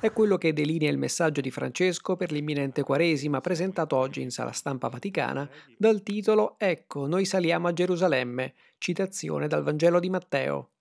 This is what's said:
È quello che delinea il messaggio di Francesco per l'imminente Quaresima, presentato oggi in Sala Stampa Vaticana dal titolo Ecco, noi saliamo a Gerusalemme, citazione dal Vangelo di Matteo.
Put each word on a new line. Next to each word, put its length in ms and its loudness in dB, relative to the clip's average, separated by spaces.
È 100 2
quello 280 4
che 160 2
delinea 340 0
il 80 0
messaggio 460 0
di 80 -4
Francesco 680 -2
per 160 -4
l'imminente 500 -2
Quaresima, 600 2
presentato 520 -2
oggi 280 0
in 80 -6
Sala 220 -6
Stampa 360 -4
Vaticana 580 -4
dal 260 4
titolo 540 2
Ecco, 500 -2
noi 200 0
saliamo 420 2
a 60 0
Gerusalemme, 800 0
citazione 680 -4
dal 140 0
Vangelo 380 4
di 80 -4
Matteo. 600 -4